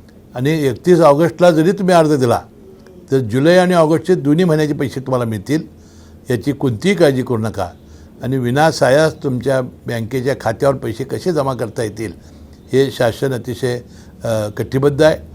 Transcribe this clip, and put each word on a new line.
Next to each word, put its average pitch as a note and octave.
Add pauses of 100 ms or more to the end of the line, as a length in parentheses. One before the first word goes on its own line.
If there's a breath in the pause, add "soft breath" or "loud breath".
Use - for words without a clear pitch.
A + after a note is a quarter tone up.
(360 loud breath)
आणि C#3+
एकतीस D#3+
ऑगस्टला E3
जरी D#3+
तुम्ही F#3
अर्ज D3+
दिला A#2 (680)
तर C3+
जुलै C3+
आणि F3+
ऑगस्टचे E3
दोन्ही D3
महिन्याचे D#3
पैसे C#3
तुम्हाला C3
मिळतील, A2 (680 loud breath)
याची -
कोणतीही C#3
काळजी C#3
करू A#2+
नका. G2+ (540 loud breath)
आणि C3
विनासायास C#3+
तुमच्या C3
बँकेच्या B2+
खात्यावर C3+
पैसे A#2
कसे -
जमा C#3
करता A#2+
येतील G#2+ (640 loud breath)
हे C3+
शासन C3
अतिशय, B2 (440 loud breath)
अ, A2
कटिबद्ध C3+
आहे D#3 (180)